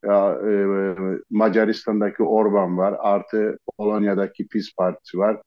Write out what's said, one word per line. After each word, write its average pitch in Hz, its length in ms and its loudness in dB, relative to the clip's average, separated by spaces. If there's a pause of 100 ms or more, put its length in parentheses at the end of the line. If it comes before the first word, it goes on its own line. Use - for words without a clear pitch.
ya, 101 340 2 (120)
e, - 20 2 (760)
Macaristan'daki 107 920 0
Orban 101 560 2
var, 98 200 0
artı 104 600 -2 (200)
Polonya'daki 104 720 -2
pis - 280 -6
Partisi 90 420 -4
var. 107 280 0